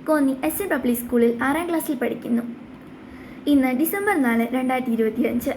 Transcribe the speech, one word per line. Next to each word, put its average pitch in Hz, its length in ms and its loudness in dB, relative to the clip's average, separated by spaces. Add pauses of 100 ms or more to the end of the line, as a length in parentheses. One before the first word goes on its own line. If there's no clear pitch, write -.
കോന്നി 285 300 2 (100)
എസ് 311 180 -2
എൻ 381 60 -4
പബ്ലിക് 247 320 0
സ്കൂളിൽ 233 320 2 (100)
ആറാം 311 240 0
ക്ലാസ്സിൽ 320 300 -2
പഠിക്കുന്നു. 233 460 -2 (1040)
ഇന്ന് 269 320 4
ഡിസംബർ 403 440 2
നാല്, 233 300 4
രണ്ടായിരത്തി 254 440 0
ഇരുപത്തിയഞ്ച്. 226 600 0